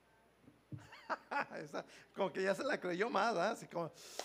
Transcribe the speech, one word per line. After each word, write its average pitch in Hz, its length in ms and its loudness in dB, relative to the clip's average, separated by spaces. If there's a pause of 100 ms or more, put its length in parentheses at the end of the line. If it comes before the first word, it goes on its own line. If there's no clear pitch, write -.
(1080)
<laughs> - 480 -2
Esa, 160 260 -6 (320)
como 190 160 2
que 190 120 0
ya 196 100 4
se - 100 0
la 180 160 0
creyó 180 300 0
más, 202 260 4
¿ah? 180 160 4
Así - 160 -8
como, 170 240 -4 (340)